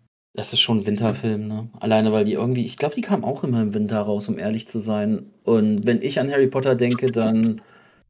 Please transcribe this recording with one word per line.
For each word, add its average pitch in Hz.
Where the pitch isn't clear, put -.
Das -
ist 107
schon 110
ein 98
Winterfilm, 107
ne? 107
Alleine, 110
weil 107
die 110
irgendwie, 123
ich -
glaub, 143
die 247
kamen 131
auch 135
immer 120
im 104
Winter 107
raus, 104
um 90
ehrlich 110
zu 113
sein. 107
Und 107
wenn 117
ich -
an 139
Harry 139
Potter 131
denke, 123
dann 113